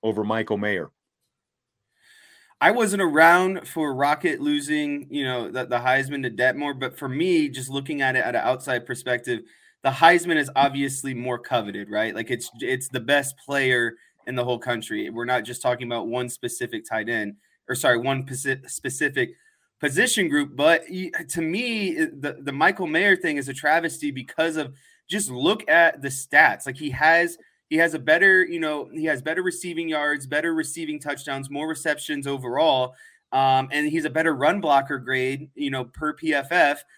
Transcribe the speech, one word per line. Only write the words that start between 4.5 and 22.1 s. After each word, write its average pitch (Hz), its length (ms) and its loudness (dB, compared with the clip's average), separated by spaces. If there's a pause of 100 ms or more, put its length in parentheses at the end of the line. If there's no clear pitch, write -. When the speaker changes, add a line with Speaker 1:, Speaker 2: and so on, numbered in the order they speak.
Speaker 2:
you 139 140 -4
know, 123 260 -4
the, 127 160 -4
the 123 140 0
Heisman 135 440 0
to 123 60 -2
Detmore, 131 500 0
but 127 160 -4
for 147 140 -8
me, 156 400 2
just 131 220 -10
looking 139 320 -4
at 131 120 2
it 127 80 2
at 120 120 -2
an 113 80 2
outside 127 420 -2
perspective, 120 560 -4 (400)
the 135 80 2
Heisman 170 480 6
is 135 180 -2
obviously 135 600 0
more 120 240 -4
coveted, 104 500 -4
right? 107 240 -2
Like, 113 160 -6
it's, 123 300 -6
it's 131 280 -4
the 127 120 -6
best 139 440 0
player 127 520 0 (320)
in 127 80 -6
the 123 80 -2
whole 120 160 -2
country. 110 500 -6
We're 117 160 -8
not 123 180 0
just 120 200 -12
talking 123 240 -2
about 117 200 -6
one 123 220 -4
specific 117 580 -8
tight 110 220 -4
end, 107 280 -4 (300)
or 127 60 -6
sorry, 127 240 2
one 131 300 -2
posi-, 131 420 -6
specific 139 640 -2 (480)
position 170 500 0
group. 143 260 0
But 160 320 4
y-, 185 220 -6 (200)
to 175 120 -4
me, 208 480 -2
it, 151 320 -2